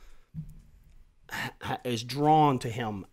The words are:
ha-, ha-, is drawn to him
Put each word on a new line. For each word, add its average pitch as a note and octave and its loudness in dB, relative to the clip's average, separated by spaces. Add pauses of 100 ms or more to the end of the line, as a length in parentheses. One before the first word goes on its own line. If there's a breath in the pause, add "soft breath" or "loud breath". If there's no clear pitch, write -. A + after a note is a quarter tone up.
(1300 soft breath)
ha-, B2 -6 (100)
ha-, - -6
is A#2+ -4
drawn C#3+ 4
to B2 -6
him G#2+ -6